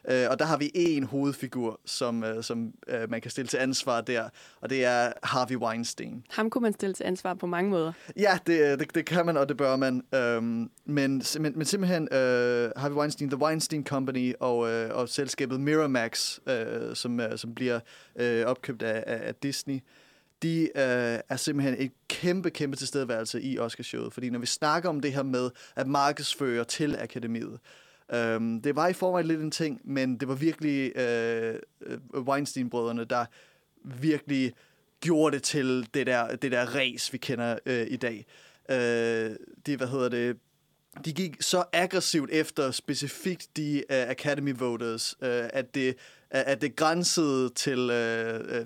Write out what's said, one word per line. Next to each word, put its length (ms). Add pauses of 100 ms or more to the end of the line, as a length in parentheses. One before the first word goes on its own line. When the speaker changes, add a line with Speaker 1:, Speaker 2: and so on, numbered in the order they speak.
Speaker 1:
Øh, 200
og 100
der 60
har 120
vi 140 (280)
én 60
hovedfigur, 800
som, 380
øh, 200
som, 300 (140)
øh, 240
man 100
kan 100
stille 160
til 100
ansvar 440
der, 280 (320)
og 80
det 160
er 280 (100)
Harvey 320
Weinstein. 760
Speaker 2:
Ham 200
kunne 120
man 120
stille 200
til 100
ansvar 300
på 140
mange 220
måder. 220 (260)
Speaker 1:
Ja, 300
det, 320
det, 160
det 100
kan 200
man, 120
og 120
det 80
bør 180
man. 280 (120)
Øhm, 540 (160)
men 360
sim-, 180
men, 160
men 100
simpelthen, 480
øh, 640
Harvey 200
Weinstein, 340
The 120
Weinstein 440
Company 540
og, 320
øh, 260
og 120
selskabet 520
Miramax, 840
øh, 480
som, 240
øh, 180
som 180
bliver, 240 (360)
øh, 300
opkøbt 380
af, 240
af, 200
af 80
Disney, 440 (640)
de, 200
øh, 560 (100)
er 60
simpelthen 420
en 140 (180)
kæmpe, 400
kæmpe 280
tilstedeværelse 640
i 180
Oscarshowet. 540
Fordi 160
når 100
vi 60
snakker 440
om 120
det 120
her 100
med 260 (260)
at 120
markedsføre 760
til 360
akademiet, 600 (540)
øhm, 480
det 140
var 120
i 60
forvejen 340
lidt 140
en 100
ting, 320
men 340
det 100
var 80
virkelig, 640
øh, 580 (300)
øh, 120 (260)
Weinstein-brødrene, 800
der 220 (600)
virkelig 680 (480)
gjorde 340
det 80
til 500
det 140
der, 280
det 160
der 240
ræs, 380
vi 40
kender, 480
øh, 240
i 80
dag. 280 (460)
Øh, 640 (300)
de, 120
hvad 100
hedder 220
det, 280 (680)
de 80
gik 280
så 220 (100)
aggressivt 580
efter 400
specifikt 760 (100)
de, 200
øh, 120
Academy 680
voters, 640
øh, 220 (100)
at 220
det, 200 (360)
at 300
det 140
grænsede 720
til, 400
øh, 760